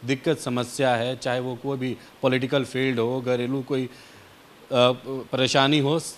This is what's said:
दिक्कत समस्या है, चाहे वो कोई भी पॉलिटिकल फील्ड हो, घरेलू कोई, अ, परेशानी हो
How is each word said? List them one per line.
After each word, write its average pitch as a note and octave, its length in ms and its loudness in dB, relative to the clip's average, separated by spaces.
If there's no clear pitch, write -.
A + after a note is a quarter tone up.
दिक्कत C#3 320 -2
समस्या B2 580 0
है, A#2+ 200 -2
चाहे B2 240 -4
वो B2+ 160 -6
कोई C#3 220 -6
भी B2+ 200 -4
पॉलिटिकल C3 420 2
फील्ड B2+ 360 -2
हो, B2 220 0
घरेलू B2+ 400 -2
कोई, C3 240 -2
अ, A#2+ 40 -10
परेशानी C3+ 480 4
हो C#3+ 200 2